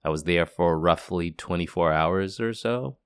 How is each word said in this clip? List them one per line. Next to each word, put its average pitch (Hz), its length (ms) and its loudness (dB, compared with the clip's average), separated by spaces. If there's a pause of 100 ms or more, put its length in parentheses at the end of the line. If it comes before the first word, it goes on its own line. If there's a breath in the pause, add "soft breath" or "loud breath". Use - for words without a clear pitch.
I 78 60 -2
was 78 140 -2
there 85 240 2
for 85 320 2
roughly 85 500 0
twenty-four 85 640 -2
hours 92 460 0
or 113 120 -2
so. 123 540 -4